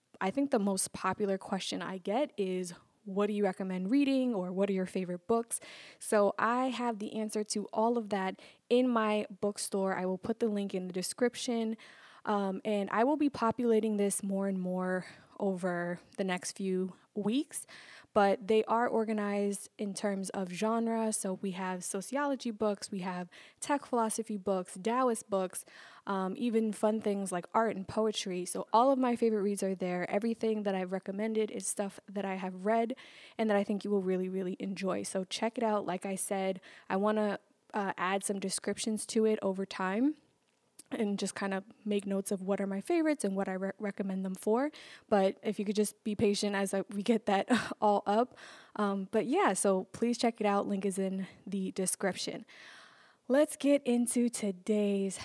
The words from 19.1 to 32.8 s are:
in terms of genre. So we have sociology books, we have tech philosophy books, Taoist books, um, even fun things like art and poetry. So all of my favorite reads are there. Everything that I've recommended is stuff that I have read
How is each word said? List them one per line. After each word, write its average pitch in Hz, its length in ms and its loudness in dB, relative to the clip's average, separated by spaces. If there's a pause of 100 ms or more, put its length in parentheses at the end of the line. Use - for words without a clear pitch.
in 208 160 -6
terms 190 360 -2
of 190 200 -4
genre. 226 600 0
So 190 300 -4
we 196 100 -2
have 185 320 -6
sociology 262 680 -4
books, 208 400 -2
we 196 100 -6
have 180 280 -6 (320)
tech 285 260 -2
philosophy 220 500 -2
books, 190 460 -2
Taoist 240 460 0
books, 190 360 -2 (420)
um, 190 300 -2
even 220 360 0
fun 214 280 0
things 196 300 -2
like 175 240 -4
art 226 220 2
and 190 100 -8
poetry. 208 580 -2
So 190 280 -6
all 240 180 6
of 269 80 4
my 247 160 2
favorite 220 280 2
reads 202 200 0
are 190 120 0
there. 180 360 -2
Everything 220 520 0
that 196 120 0
I've 185 180 -2
recommended 214 580 -2
is 190 160 -8
stuff - 420 -4
that 196 160 -4
I 190 120 -2
have 185 280 -8
read 226 300 2 (420)